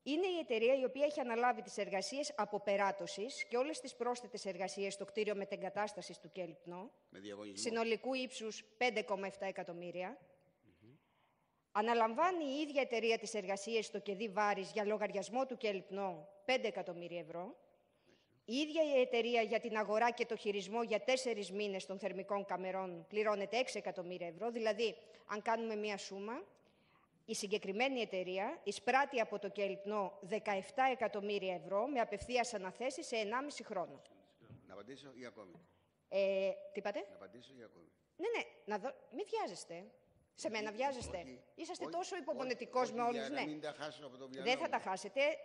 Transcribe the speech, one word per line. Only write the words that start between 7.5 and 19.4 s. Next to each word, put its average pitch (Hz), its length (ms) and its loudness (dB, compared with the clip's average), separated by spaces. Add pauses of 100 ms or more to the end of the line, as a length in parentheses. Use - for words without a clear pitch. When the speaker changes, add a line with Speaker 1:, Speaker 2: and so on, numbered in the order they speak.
Speaker 1:
συνολικού 226 560 0
ύψους 233 500 -4 (140)
πέντε 233 240 4
κόμμα 202 260 -2
εφτά 190 180 -6
εκατομμύρια. 180 720 -6 (640)
Speaker 2:
Μμμ. 107 80 -20 (840)
Speaker 1:
Αναλαμβάνει 233 760 4
η 269 140 0
ίδια 285 220 2
εταιρεία 226 360 4
τις 214 160 -6
εργασίες 208 520 0
στο - 140 -6
Κεδί 202 300 -2
Βάρης 196 420 2
για 208 140 0
λογαριασμό 208 600 0
του 247 120 -6
Κέλπνο, 190 720 -2 (180)
πέντε 254 220 4
εκατομμύρια 175 520 -4
ευρώ. 170 360 -8 (880)
Η 226 100 -2
ίδια 302 280 2
η 285 180 6
εταιρεία 233 400 4